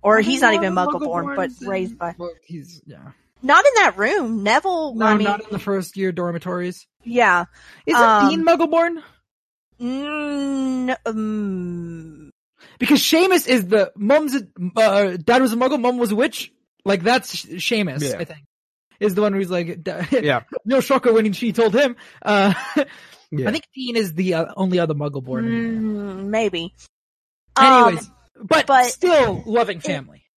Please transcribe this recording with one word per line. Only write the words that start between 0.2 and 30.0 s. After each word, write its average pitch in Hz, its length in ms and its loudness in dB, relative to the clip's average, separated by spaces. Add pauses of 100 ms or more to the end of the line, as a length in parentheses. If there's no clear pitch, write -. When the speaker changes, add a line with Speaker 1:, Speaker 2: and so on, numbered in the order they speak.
Speaker 1:
he's 254 180 0
Speaker 2:
think - 20 2
Speaker 1:
not 226 120 4
even 190 200 0
Speaker 2:
one 180 120 2
of 294 60 -2
the 269 140 -4
Speaker 1:
Muggle-born, 208 300 -4
but 185 140 -4
Speaker 2:
Muggle-borns 240 180 -14
Speaker 1:
raised 190 240 -4
Speaker 2:
in, - 60 -20
Speaker 1:
by 170 200 -8
Speaker 2:
well, 170 140 -12 (100)
he's, 170 440 -18
yeah. 143 260 -20 (300)
Speaker 1:
Not 302 240 4
in 554 100 6
that 330 220 4
room. 226 440 -2
Neville, 302 520 0
Speaker 2:
No, 220 120 0
Speaker 1:
I 214 100 4
mean 208 80 0
Speaker 2:
not 208 180 0
in - 80 -18
the 208 80 -6
first 196 380 -6
year 190 160 -4
dormitories. 175 760 -8 (180)
Speaker 1:
Yeah. 214 400 2 (420)
Speaker 2:
Isn't 247 160 2
Speaker 1:
Um, 220 280 6
Speaker 2:
Dean 320 140 -2
Muggle-born? 330 580 2 (800)
Speaker 1:
Mm, 269 1160 -4 (100)
um, 180 1200 -8 (480)
Speaker 2:
Because 277 220 2
Seamus 359 480 2
is 233 200 2
the, 196 280 2
"Mum's 262 380 2
a, 220 120 -4 (320)
uh, 202 380 2
dad 233 260 2
was 233 100 2
a 226 40 -4
Muggle, 262 240 0
mum 247 180 0
was 226 140 0
a 208 40 -2
witch." - 360 -2 (320)
Like, 196 180 0
that's 240 340 0
Sh-, - 100 -12 (260)
Seamus, 175 300 -2
Speaker 3:
Yeah. 127 160 -4
Speaker 2:
I 170 60 -6
think, 156 200 -18 (560)
is 202 140 0
the 208 80 0
one 208 120 2
who's 196 160 -2
like, 175 320 -6
d-, 175 100 -6 (100)
<laughs> - 100 -4 (100)
Speaker 3:
Yeah. 135 200 0 (220)
Speaker 2:
no 254 160 2
shocker 254 320 2
when 214 200 2
she 220 200 -4
told 220 220 2
him. 254 220 2 (260)
Uh, 202 320 2 (220)
<laughs> 285 80 2 (480)
Speaker 3:
Yeah. 147 160 -2
Speaker 2:
I 214 40 0
think 302 200 -6
Dean 247 240 -8
is 202 180 0
the, 180 200 0
uh, 160 120 0 (100)
only 180 240 0
other 160 140 0
Muggle-born 143 520 -6
in 226 480 -4
there. 202 100 -8
Speaker 1:
Mm, 196 220 -10
maybe. 202 480 -4 (840)
Speaker 2:
Anyways, 247 520 6
Speaker 1:
Um, - 60 -20 (300)
Speaker 2:
but 311 220 2
Speaker 1:
but 254 200 4
Speaker 2:
still 269 600 2
loving 214 320 -2
Speaker 1:
it 151 60 -20
Speaker 2:
family. 151 400 -10 (120)